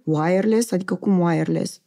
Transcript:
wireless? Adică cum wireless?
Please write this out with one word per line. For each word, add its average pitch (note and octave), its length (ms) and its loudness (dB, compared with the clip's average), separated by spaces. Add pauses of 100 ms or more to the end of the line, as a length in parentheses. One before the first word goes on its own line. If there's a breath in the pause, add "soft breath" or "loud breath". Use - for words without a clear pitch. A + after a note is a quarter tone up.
wireless? F#3+ 680 0
Adică F#3 240 -4
cum F#3+ 240 2
wireless? E3 680 -2